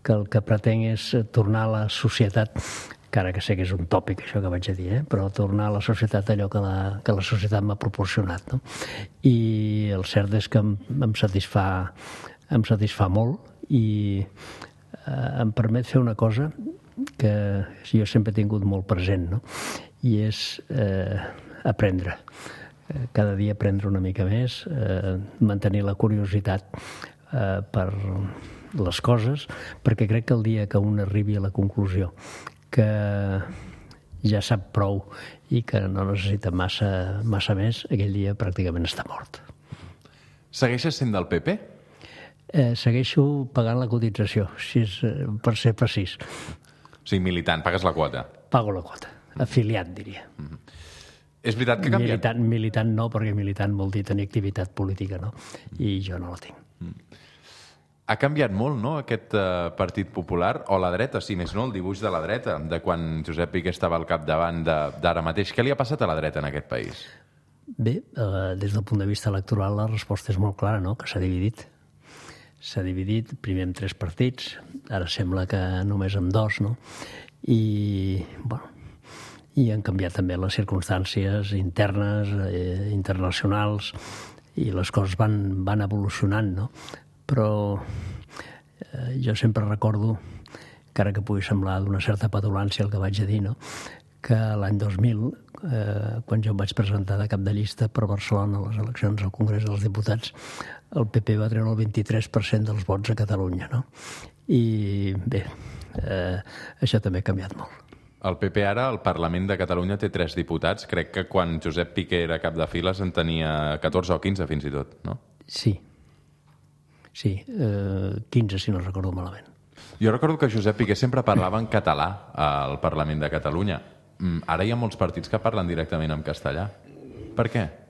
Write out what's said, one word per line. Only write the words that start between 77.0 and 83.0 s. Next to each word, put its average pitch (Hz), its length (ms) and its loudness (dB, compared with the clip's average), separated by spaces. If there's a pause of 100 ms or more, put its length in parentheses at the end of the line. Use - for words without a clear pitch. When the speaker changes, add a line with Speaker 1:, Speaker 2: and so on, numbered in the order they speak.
Speaker 1:
I, 104 800 2 (160)
bueno, 120 220 -6 (880)
i 123 160 4
han 107 160 0
canviat 92 320 -2
també 90 180 0
les 92 220 0
circumstàncies 98 960 0
internes, 101 720 0 (240)
eh, 90 400 -2
internacionals, 101 1040 0 (640)